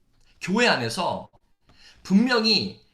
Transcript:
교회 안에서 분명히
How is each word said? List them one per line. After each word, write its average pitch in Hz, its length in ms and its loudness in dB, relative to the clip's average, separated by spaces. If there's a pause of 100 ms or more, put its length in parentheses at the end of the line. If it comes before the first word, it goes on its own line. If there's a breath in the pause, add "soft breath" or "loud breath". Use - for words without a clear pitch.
(400 soft breath)
교회 226 280 0
안에서 131 600 -4 (720 loud breath)
분명히 220 800 2 (120)